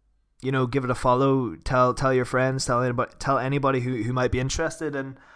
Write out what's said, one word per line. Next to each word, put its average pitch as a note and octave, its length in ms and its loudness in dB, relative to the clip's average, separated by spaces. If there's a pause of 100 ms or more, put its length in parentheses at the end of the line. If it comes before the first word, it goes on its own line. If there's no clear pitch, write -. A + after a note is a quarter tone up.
(420)
you C3 100 -2
know, C3 140 2
give B2+ 180 -2
it B2 60 -4
a B2 40 2
follow. B2+ 600 2
Tell, B2+ 380 2
tell C3 180 2
your B2+ 140 2
friends. C3 400 0
Tell B2 160 0
anybody, B2 360 -2
tell C#3 200 0
anybody C3+ 420 0
who, B2 220 -4
who A#2 100 -4
might B2+ 180 0
be B2 100 0
interested. D3 540 -4
And, C3+ 240 -8 (180)